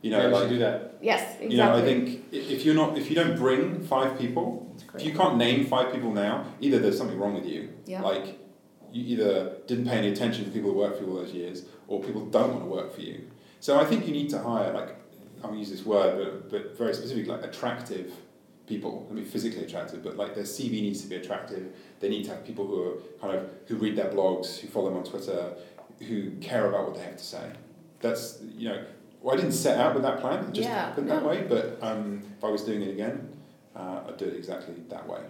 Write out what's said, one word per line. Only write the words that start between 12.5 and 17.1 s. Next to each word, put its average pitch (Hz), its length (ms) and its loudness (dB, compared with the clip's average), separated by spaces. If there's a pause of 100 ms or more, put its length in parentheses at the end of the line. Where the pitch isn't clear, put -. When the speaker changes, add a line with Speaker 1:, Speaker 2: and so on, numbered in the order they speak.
Speaker 1:
wanna - 140 -4
work 92 280 -4
for - 60 -12
you. - 220 -10 (380)
So 143 180 6
I - 60 8
think - 240 2
you 151 40 0
need 143 180 0
to 131 100 0
hire, 110 320 0
like, - 240 -6 (480)
I'll 107 100 -6
use 104 160 -6
this 95 160 -8
word, 98 320 6
but, - 320 -6
but - 260 -6
very 110 180 0
specifically, 120 360 -4